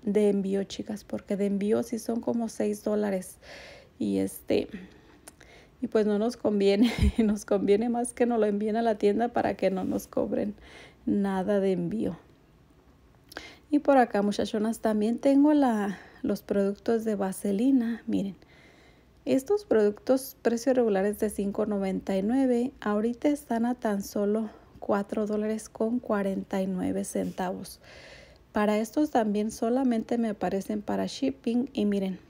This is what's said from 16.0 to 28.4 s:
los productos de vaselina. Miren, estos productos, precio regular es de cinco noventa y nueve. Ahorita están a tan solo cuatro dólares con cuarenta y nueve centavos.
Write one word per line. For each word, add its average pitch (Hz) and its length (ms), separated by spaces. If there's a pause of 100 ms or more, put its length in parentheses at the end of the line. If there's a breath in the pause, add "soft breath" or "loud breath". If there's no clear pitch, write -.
los 208 220
productos 202 640
de 220 80
vaselina. 214 920
Miren, 196 300 (880 soft breath)
estos 277 400
productos, 214 800
precio 233 320
regular 208 320
es 208 140
de 214 100
cinco 202 340
noventa 196 540
y 190 40
nueve. 247 500 (100)
Ahorita 220 460
están 240 360
a 240 100
tan 208 280
solo 208 480 (280 loud breath)
cuatro 208 480
dólares 214 420
con 226 320
cuarenta 196 640
y 190 40
nueve 185 380
centavos. 190 760 (680 loud breath)